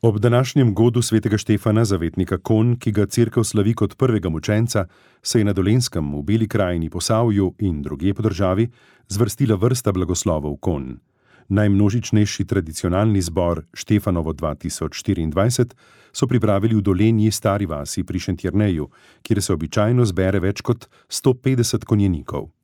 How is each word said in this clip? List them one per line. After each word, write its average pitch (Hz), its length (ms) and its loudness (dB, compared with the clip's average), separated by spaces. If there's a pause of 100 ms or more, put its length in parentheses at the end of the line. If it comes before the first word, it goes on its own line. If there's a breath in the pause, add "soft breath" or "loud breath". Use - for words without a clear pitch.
Ob 107 160 4
današnjem 120 540 4
godu 117 280 4
svetega 107 360 0
Štefana, 107 480 2
zavetnika 90 520 -2
kon, 113 380 2
ki 120 160 -4
ga 104 140 2
Cerkev 117 420 0
slavi 107 260 0
kot 104 220 -2
prvega 107 340 0
mučenca, 104 560 0 (380 soft breath)
se - 160 0
je 104 60 2
na 101 80 2
Dolenjskem, 95 640 0
v 73 80 -6
Beli 107 240 0
krajini, 87 420 -2
Posavju 101 720 0
in 85 220 -2
drugje 76 320 -4
po 101 80 -6
državi 98 460 0 (400 soft breath)
zvrstila 110 480 0
vrsta 123 360 0
blagoslovov 80 680 -2
kon. 67 380 -4 (500 soft breath)
Najmnožičnejši 104 1000 2
tradicionalni 95 760 0
zbor 85 400 -2 (120)
Štefanovo 90 600 -2
dva 76 220 -4
tisoč - 440 -8
štiriindvajset 92 760 -2 (360 soft breath)
so - 160 -4
pripravili 107 480 0
v 107 60 2
Dolenji 107 500 2
Stari 101 340 -2
vasi 78 380 -6
pri 90 160 -6
Šentjerneju, 87 680 -2 (340 soft breath)
kjer 104 180 0
se - 120 -2
običajno 110 520 0
zbere 92 380 0
več 98 180 -2
kot - 280 -4 (180 soft breath)
sto - 260 0
petdeset 123 520 -2
konjenikov. 90 640 0 (140)